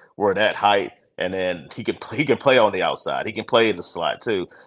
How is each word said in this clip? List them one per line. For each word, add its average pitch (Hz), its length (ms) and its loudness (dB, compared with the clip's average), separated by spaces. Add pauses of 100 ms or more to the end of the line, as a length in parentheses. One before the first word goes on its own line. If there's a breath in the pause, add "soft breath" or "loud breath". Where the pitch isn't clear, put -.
(160 soft breath)
were 98 180 0
that 98 220 2
height, 101 380 2 (240)
and 90 160 -4
then 90 420 -4
he 110 80 -12
can 104 140 -4
pl-, - 200 -10
he 151 80 0
can 123 120 2
play 131 200 4
on 107 140 6
the 92 100 -4
outside. 73 440 -2
He 110 80 -8
can 107 100 -8
play 117 260 4
in 95 60 0
the 87 80 -12
slot - 380 -4
too. 95 260 -4 (200 loud breath)